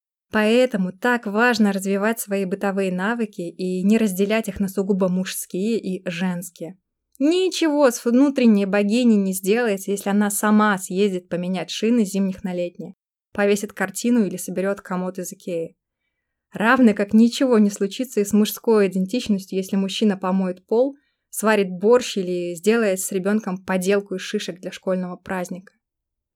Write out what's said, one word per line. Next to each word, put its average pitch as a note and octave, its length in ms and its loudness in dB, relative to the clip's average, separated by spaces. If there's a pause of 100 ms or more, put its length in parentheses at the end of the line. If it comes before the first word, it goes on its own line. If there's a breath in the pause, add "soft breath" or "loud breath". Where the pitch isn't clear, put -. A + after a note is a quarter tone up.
(320)
Поэтому G#3+ 600 2
так A#3+ 320 -2
важно G#3+ 480 2
развивать G3 480 -2
свои G3 240 -2
бытовые F#3+ 460 -2
навыки G#3 500 -4
и F#3 420 -4
не G#3 140 4
разделять G#3+ 500 0
их G3+ 140 -8
на F#3+ 80 -2
сугубо F#3+ 400 0
мужские F#3 680 -4
и F#3 320 -6
женские. F3 680 -6 (400)
Ничего D4+ 720 2
с - 120 -10
внутренней A#3+ 640 4
богиней G#3 520 2
не F#3+ 160 0
сделается, G3+ 580 -2
если G3+ 180 -4
она G#3 200 2
сама G#3+ 480 2
съездит F#3 500 -2
поменять F3+ 420 -4
шины A3+ 360 0
зимних F#3+ 400 -4
на F#3 80 -4
летние, F3+ 420 -8 (380)
повесит G3+ 400 0
картину A3+ 520 0
или F3+ 120 -6
соберет F#3+ 420 -4
комод F3+ 400 -6
из F3+ 140 -10
Икеи. E3+ 420 -8 (800)
Равно A#3 400 4
как G3+ 200 -2
ничего A#3+ 460 4
не G#3 100 6
случится G3+ 520 -4
и G3+ 40 2
с G3+ 60 -6
мужской G#3+ 560 2
идентичностью, F#3+ 680 -2
если F#3+ 180 -4
мужчина G3 420 0
помоет F#3 480 -2
пол, C4 300 0 (340 soft breath)
сварит G#3 400 0
борщ A3 480 2
или F3+ 380 -4
сделает G3 460 2
с - 100 -6
ребенком G3 460 -2
поделку F#3+ 580 -2
из F#3 60 -8
шишек G3 400 -6
для F#3 100 -10
школьного F#3 460 -6
праздника. F#3 560 -10 (640)